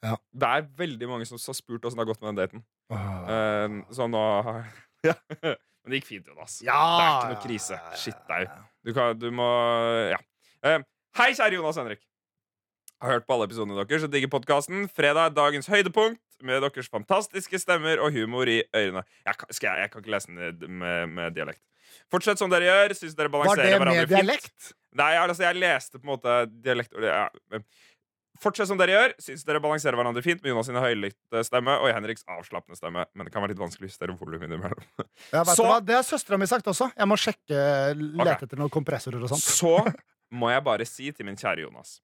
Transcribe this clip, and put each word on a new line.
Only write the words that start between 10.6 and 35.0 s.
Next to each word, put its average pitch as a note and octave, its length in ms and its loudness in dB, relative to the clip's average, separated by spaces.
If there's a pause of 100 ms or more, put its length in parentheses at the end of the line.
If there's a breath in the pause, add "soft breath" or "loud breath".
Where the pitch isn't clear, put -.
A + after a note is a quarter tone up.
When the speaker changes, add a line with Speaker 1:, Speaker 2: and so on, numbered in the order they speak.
Speaker 2:
Ehm, D3 200 4 (320)
hei, B3 160 6
kjære G#3+ 240 2
Jonas E3 240 -2
Henrik. A2 220 -8 (1000)
Jeg B2 80 -6
har C3 80 2
hørt A#2 100 -4
på - 60 0
alle A#2 160 2
episodene G#2 320 -6
deres C#3 240 0
og D3 80 -6
digger C3+ 160 2
podcasten. D3 640 0
Fredag D#3 380 4
er C#3+ 60 -4
dagens D3 360 2
høydepunkt, G#3 480 2 (240)
med C3 200 0
deres C#3 240 -4
fantastiske F#3 720 -2
stemmer D#3+ 400 2
og D3+ 120 2
humor B2 360 0
i A2+ 140 4 (100)
ørene. F#2+ 300 0 (220 soft breath)
Jeg G2+ 120 -2
kan, - 160 -16
skal - 160 -6
jeg, F#2 160 -2
jeg G2+ 80 -6
kan A2+ 80 -16
ikke G#2+ 140 -8
lese F#2+ 180 -4
den F2 480 -10
med, F2 280 -2
med E2+ 280 -6
dialekt. D2 240 -8 (520 soft breath)
Fortsett F#3 280 0
som G3+ 120 0
dere F3 120 4
gjør, G3 320 6
synes D#3 200 -14
dere D3+ 120 0
Speaker 1:
Var C#3+ 140 -6
Speaker 2:
balanserer F#3+ 240 4
Speaker 1:
det G3 140 6
Speaker 2:
hverandre E3+ 200 4
Speaker 1:
med D#3+ 80 2
Speaker 2:
fint. F#3 80 4
Speaker 1:
dialekt? G3+ 540 0 (260)
Speaker 2:
Nei, C#3+ 200 4
altså, F3 280 2
jeg F3 160 2
leste D3+ 380 0
på B2 80 -20
en C#3+ 60 -4
måte B2 240 0 (280)
dialekt, A#2+ 320 -2
og A2 80 -4
det, G#2 80 2
ja, G2 140 2 (260)
men A2 120 -8 (760 soft breath)
fortsett G3+ 300 0
som G3 100 -2
dere F#3 140 4
gjør. A#3 260 6
Synes C#3 240 -14
dere D3+ 160 0
balanserer D3 400 0
hverandre A#2+ 240 -2
fint F3 180 -2
med C#3 120 -2
Jonas A2+ 160 -2
sin B2 100 -2
høylytte A2+ 640 -2
stemme B2 380 2
og B2+ 100 4
Henriks A2 320 -6
avslappende F2 540 -12
stemme. E2+ 340 -6
Men G2 160 -12
det - 60 -18
kan G#2 100 -4
være G2+ 80 -4
litt F#2+ 80 -8
vanskelig F#2+ 280 -10
å - 40 -14
justere F2+ 240 -8
volumet E2 320 -12
innimellom. F2 360 -8 (460 loud breath)